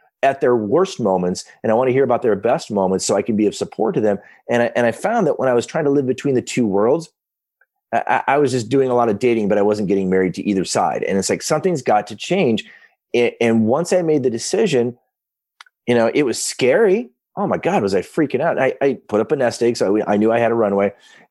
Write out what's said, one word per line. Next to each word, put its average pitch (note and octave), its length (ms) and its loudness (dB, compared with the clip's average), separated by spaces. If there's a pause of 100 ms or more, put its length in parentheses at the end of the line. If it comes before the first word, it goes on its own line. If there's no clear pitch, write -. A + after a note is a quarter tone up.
(240)
at C3+ 160 2
their B2 160 2
worst B2 440 0
moments, F#2 460 -2 (180)
and A2 80 0
I A2 40 4
wanna B2+ 160 2
hear C3 120 2
about A#2+ 180 0
their G#2+ 140 2
best A#2 360 -2
moments F#2+ 340 0
so G#2+ 100 0
I G#2 60 0
can A2 140 -2
be G#2+ 120 2
of F#2+ 80 -4
support G3 400 -4
to C3+ 60 -2
them. G#2 180 0 (300)
And A#2+ 140 2
I, A#2 120 -2
and A#2+ 100 0
I A2+ 60 0
found G#3 360 -2
that - 120 -2
when C3 100 0
I B2 40 2
was A#2 120 0
trying D#3+ 180 -4
to C#3+ 60 2
live C#3 160 2
between C3 300 -2
the A#2 60 0
two B2 260 -2
worlds, A2+ 420 0 (800)
I, - 120 -2 (240)
I, B2+ 60 2
I C#3+ 40 2
was C#3+ 140 2
just A#2 180 -2
doing C3 200 2
a B2 60 0
lot A#2+ 140 2
of G2+ 80 0
dating, A2 300 0
but G2+ 100 2
I G2+ 60 2
wasn't G#2 240 0
getting F#2+ 220 0
married F#2 260 0
to - 80 -6
either F#2+ 200 0
side. D#2+ 400 -2
And F#2+ 140 -2
it's F#2 120 -2
like, F#2+ 120 -2
something's D#3 400 -2
got G#2+ 260 0
to A2 80 -14
change. - 500 -2 (500)
A-, A#2+ 260 0
and A2+ 240 2
once D3 280 0
I F3+ 100 2
made D3+ 200 0
the C3 60 2
decision, B2 680 -2 (920)
you A#2+ 80 2
know, A2+ 180 2
it D3 100 2
was A2+ 180 -4
scary. G3 680 0 (260)
Oh G3+ 120 -4
my F2 100 -2
God, E3+ 240 -2
was G2 140 0
I F2+ 60 0
freaking C3+ 400 -2
out. D#3+ 180 -2
I, C3 220 0
I C3+ 260 0
put G#2+ 140 0
up A2 100 -2
a D3+ 40 0
nest A#2+ 280 -2
egg, A#2+ 120 2
so G#2 220 0
I, G#2 160 0
I G#2 40 2
knew A2 140 2
I A#2 60 2
had A#2 140 2
a A#2 40 0
runway. G2+ 380 2 (380)